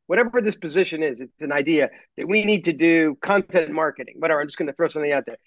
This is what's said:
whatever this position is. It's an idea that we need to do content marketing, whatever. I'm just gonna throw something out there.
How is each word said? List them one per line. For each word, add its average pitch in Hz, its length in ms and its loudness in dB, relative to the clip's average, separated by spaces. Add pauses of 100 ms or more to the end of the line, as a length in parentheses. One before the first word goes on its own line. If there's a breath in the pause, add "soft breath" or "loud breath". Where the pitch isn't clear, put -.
whatever 233 340 0
this 202 160 0
position 160 460 -2
is. 131 180 -2
It's 131 220 -16
an 143 100 -4
idea 143 380 2 (260 loud breath)
that - 100 -8
we 208 200 2
need 208 180 2
to 170 80 2
do 160 480 4
content 185 500 0
marketing, 147 480 -6
whatever. 156 220 0
I'm 147 60 -4
just 143 100 -14
gonna 147 160 -4
throw 165 160 -2
something 147 240 -4
out 139 140 -2
there. 113 100 -12 (100)